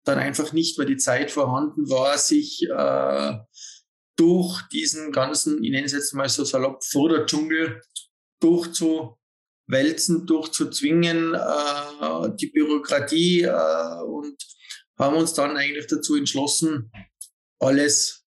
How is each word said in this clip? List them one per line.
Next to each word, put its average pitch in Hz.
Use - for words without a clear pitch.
dann 139
einfach 143
nicht 165
mehr 143
die 135
Zeit 131
vorhanden 143
war, 135
sich, -
äh, 69
durch 180
diesen 156
ganzen, 147
ich -
nenne 135
es 139
jetzt 139
mal 135
so 135
salopp, 135
Förderdschungel 156
durchzuwälzen, 160
durchzuzwingen, 165
äh, 143
die -
Bürokratie, 151
äh, 165
und 147
haben 139
uns 160
dann 147
eigentlich 143
dazu 151
entschlossen, 143
alles 143